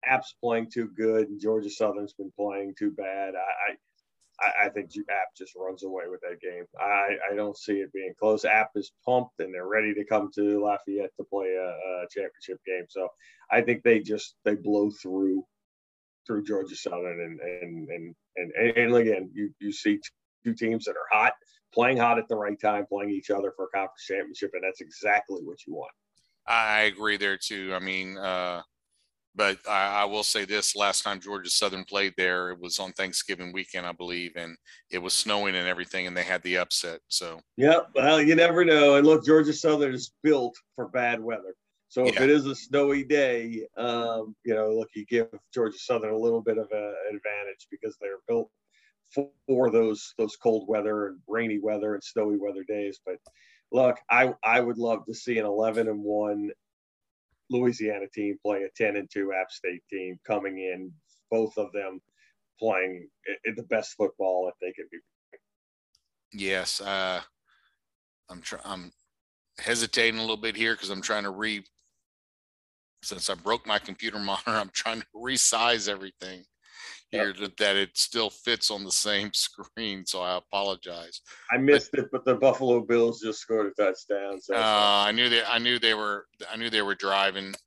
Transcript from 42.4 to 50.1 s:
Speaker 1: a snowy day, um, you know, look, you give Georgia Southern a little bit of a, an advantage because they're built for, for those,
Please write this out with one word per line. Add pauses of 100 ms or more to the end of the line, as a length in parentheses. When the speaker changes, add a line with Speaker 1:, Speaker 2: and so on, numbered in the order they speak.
Speaker 1:
a
snowy
day, (100)
um, (100)
you
know,
look,
you
give (260)
Georgia
Southern
a
little
bit
of
a, (140)
an
advantage
because
they're
built (600)
for, (160)
for
those,